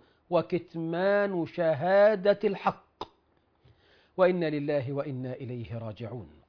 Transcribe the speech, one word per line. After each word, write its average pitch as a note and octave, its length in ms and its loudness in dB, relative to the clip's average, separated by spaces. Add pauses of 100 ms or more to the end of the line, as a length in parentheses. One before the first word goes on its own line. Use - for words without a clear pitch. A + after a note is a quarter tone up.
(300)
وكتمان F3 1160 0
شهادة F#3+ 1000 4
الحق، G3 400 0 (1300)
وإنا F3+ 320 2
لله C#3+ 440 -2
وإنا C3 400 -6
إليه A#2 440 -10
راجعون. A2 500 -12 (220)